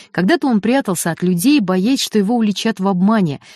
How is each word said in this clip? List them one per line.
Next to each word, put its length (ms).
Когда-то 360
он 140
прятался 500
от 100
людей, 380
боясь, 420
что 160
его 180
уличат 440
в 80
обмане, 540